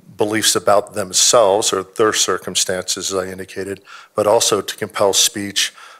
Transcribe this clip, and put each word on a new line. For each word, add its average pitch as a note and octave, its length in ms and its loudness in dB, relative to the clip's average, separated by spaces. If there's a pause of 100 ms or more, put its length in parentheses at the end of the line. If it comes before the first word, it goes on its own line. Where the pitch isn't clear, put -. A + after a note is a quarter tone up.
(180)
beliefs G#2+ 360 0
about G#2 420 2
themselves G2+ 760 2
or F#2+ 120 -2
their G#2+ 280 0
circumstances, F#2 1000 -4
as F#2+ 40 -2
I F#2 140 -4
indicated, F#2+ 500 -12 (340)
but G#2 120 2
also A2 320 4
to - 160 -8
compel G2+ 380 -2
speech - 600 -2 (260)